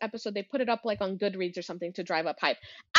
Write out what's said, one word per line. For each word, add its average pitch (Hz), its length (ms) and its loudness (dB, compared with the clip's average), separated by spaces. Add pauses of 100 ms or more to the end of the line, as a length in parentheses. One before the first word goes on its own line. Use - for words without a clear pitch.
episode, 220 320 -4
they 202 80 -2
put 262 200 -2
it 233 80 2
up, 233 140 2
like, 208 160 0
on 190 200 0
Goodreads 185 380 0
or 175 40 -4
something 175 320 -6
to 190 100 -4
drive 160 220 0
up 147 160 0
hype. 143 160 4 (420)